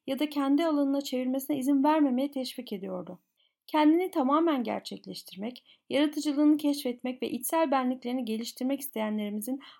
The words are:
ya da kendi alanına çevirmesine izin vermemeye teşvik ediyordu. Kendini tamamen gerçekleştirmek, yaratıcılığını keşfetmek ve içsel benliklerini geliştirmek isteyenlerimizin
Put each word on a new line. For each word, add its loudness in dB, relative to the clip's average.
ya -2
da 0
kendi 2
alanına 2
çevirmesine -2
izin 4
vermemeye 4
teşvik -8
ediyordu. -8
Kendini 4
tamamen 2
gerçekleştirmek, -8
yaratıcılığını 2
keşfetmek -2
ve -4
içsel 0
benliklerini -2
geliştirmek -4
isteyenlerimizin -4